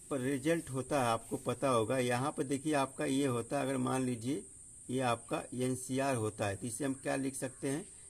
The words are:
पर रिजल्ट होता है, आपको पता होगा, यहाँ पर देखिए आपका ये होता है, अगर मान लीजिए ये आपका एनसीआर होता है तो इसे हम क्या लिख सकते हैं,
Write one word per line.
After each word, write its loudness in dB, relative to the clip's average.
पर 0
रिजल्ट 0
होता 0
है, 4
आपको 0
पता 0
होगा, 4
यहाँ 2
पर -2
देखिए 0
आपका 0
ये 4
होता 0
है, 2
अगर 0
मान 2
लीजिए -2
ये 0
आपका 0
एनसीआर 0
होता 0
है -2
तो -6
इसे -4
हम 0
क्या -2
लिख -2
सकते -4
हैं, -2